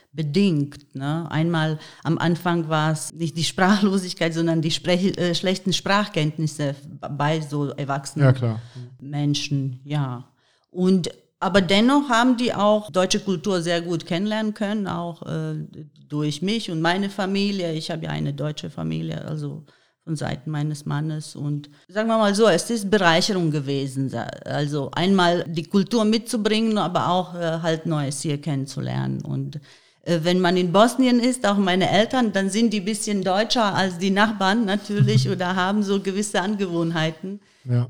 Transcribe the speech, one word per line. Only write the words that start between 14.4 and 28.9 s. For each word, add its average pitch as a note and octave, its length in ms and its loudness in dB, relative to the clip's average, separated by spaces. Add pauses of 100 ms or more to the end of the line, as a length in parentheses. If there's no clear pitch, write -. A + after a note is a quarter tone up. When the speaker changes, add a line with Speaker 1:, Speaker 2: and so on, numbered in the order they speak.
Speaker 1:
können, G#3 340 -4
auch, E3+ 360 -6
äh, D#3 320 -4 (520)
durch D3+ 340 -2
mich G#3 300 -2
und D#3+ 80 -2
meine F3+ 300 0
Familie. G3 640 -2
Ich D#3+ 180 -6
habe D#3+ 140 -8
ja D#3 60 -6
eine D3+ 220 -4
deutsche D3+ 360 -8
Familie, D#3+ 560 -6
also D3+ 400 -8 (400)
von D#3+ 100 -4
Seiten D3+ 340 -6
meines D3+ 360 -4
Mannes. D3+ 500 -6
Und D3 340 -6 (200)
sagen G#3+ 180 -2
wir A3 100 2
mal G3+ 180 2
so, A3 120 6
es F3+ 220 4
ist G#3 200 -2
Bereicherung F3 600 4
gewesen. C3+ 580 -2
Sa-, - 200 -6 (160)
also C#3+ 460 -4
einmal F3 560 4
die E3 160 -4
Kultur G#3 420 2
mitzubringen, A3 720 0
aber E3 320 0
auch, F3 260 0
äh, E3 260 -2
halt D#3+ 240 0
Neues D3 360 -2
hier C#3+ 180 -2
kennenzulernen. C3+ 800 -4